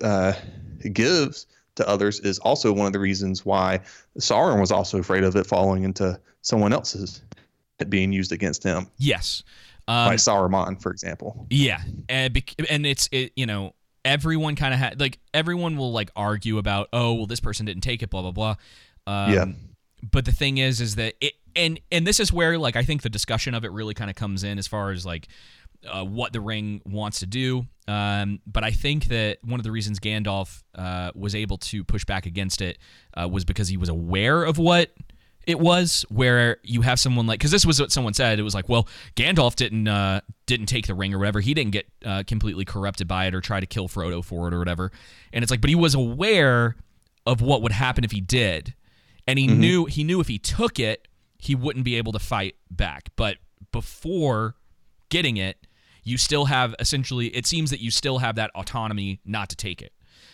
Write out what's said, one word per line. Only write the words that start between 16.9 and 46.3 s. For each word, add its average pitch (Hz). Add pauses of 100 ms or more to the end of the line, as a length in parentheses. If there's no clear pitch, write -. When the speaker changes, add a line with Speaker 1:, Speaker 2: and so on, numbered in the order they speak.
Speaker 2:
"Oh, 117
well, 110
this 120
person 107
didn't 92
take 120
it, 107
blah, 95
blah, 90
blah." 107 (540)
Um, 101
Speaker 1:
Yeah. 92 (640)
Speaker 2:
but 131
the 120
thing 135
is, 131
is 110
that 110
it, 147 (200)
and, 165 (140)
and 170
this 208
is 196
where, 170
like, 131
I 117
think 147
the 120
discussion 113
of 113
it 101
really 107
kinda 98
comes 98
in 101
as 95
far 101
as, 90
like, 85 (600)
uh, 95
what 110
the 117
ring 104
wants 104
to -
do. 127 (200)
Um, 101
but 107
I 110
think 147
that 110
one 120
of 107
the 110
reasons 104
Gandalf, 101 (120)
uh, 90
was 101
able 101
to 101
push -
back 95
against 92
it, 92 (360)
uh, 87
was 92
because 90
he 95
was 87
aware 95
of 156
what 170 (540)
it 165
was, 175
where 120
you 120
have 127
someone 120
like, 110
'cause 147
this 202
was 156
what 143
someone 120
said, 113
it -
was 104
like, 95
"Well, 117 (260)
Gandalf 139
didn't, 110
uh, 101 (240)
didn't 117
take 117
the 98
ring 95
or 95
whatever. 101
He 123
didn't 135
get, 101 (180)
uh, 98
completely 101
corrupted 98
by 92
it 92
or 92
try 98
to 95
kill 95
Frodo 87
for 87
it 85
or 87
whatever." 87 (420)
And 120
it's 117
like, 120
but 139
he 165
was 165
aware 131 (500)